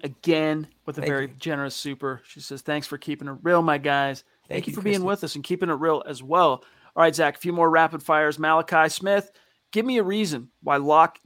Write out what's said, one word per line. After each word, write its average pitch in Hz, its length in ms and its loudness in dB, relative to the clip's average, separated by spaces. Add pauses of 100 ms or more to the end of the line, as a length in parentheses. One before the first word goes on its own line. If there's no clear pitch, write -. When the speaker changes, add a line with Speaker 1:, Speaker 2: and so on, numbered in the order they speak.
Speaker 1:
again 156 640 -2 (200)
with 147 120 -10
a - 20 -6
Speaker 2:
Thank 147 100 -2
Speaker 1:
very 139 180 -2
Speaker 2:
you. 131 100 -20
Speaker 1:
generous 143 380 -6
super. 135 500 -8
She - 140 -20
says, 139 220 -14
"Thanks 147 240 -4
for 143 120 -10
keeping 147 300 -10
it 135 140 -12
real, 170 200 4
my 151 160 2
guys." 139 460 -2 (240)
Thank - 0 -
Speaker 2:
Thank - 180 -6
Speaker 1:
you - 60 -8
Speaker 2:
you, - 20 -10
Speaker 1:
for 202 80 -10
being 202 140 0
Speaker 2:
Christy. 185 100 -2
Speaker 1:
with 196 180 -4
us 151 120 -8
and 143 80 -12
keeping 180 260 -2
it 156 40 0
real 151 300 0
as 127 180 -12
well. 147 420 2 (320)
All 165 60 4
right, 160 120 6
Zach, 147 220 0
a - 20 -20
few 175 140 -6
more 170 180 4
rapid 160 320 2
fires. 151 380 0
Malachi 160 480 2
Smith, 196 420 -2 (400)
give 220 160 -2
me 254 120 0
a 214 40 4
reason 180 480 -2 (120)
why 143 140 0
Locke 151 500 4